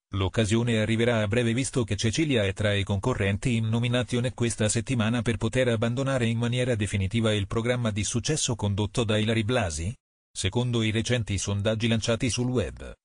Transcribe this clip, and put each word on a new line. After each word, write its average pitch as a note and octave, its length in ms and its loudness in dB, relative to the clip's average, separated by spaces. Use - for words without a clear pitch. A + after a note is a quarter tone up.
l'occasione A2+ 640 2
arriverà A2+ 440 2
a G#2 40 2
breve, A2+ 280 2
visto C3 280 0
che G#2 140 -2
Cecilia A#2+ 480 2
è G2 80 0
tra G#2 220 0
i G2 100 0
concorrenti G2+ 720 0
in A2+ 120 0
nomination A#2+ 640 0
questa A2+ 340 0
settimana A#2 540 0
per G#2+ 160 0
poter B2+ 300 0
abbandonare A#2+ 580 0
in A2+ 120 0
maniera B2 380 0
definitiva G#2+ 560 0
il G#2 160 0
programma A#2+ 420 0
di G2+ 140 -2
successo B2 500 -2
condotto G#2 480 0
da G#2+ 140 2
Ilary A2 260 2
Blasi. G2 500 -2
Secondo A#2 480 0
i A2 80 2
recenti A2 460 -2
sondaggi G#2+ 520 0
lanciati A2+ 420 0
sul B2 180 -2
web C2+ 420 -4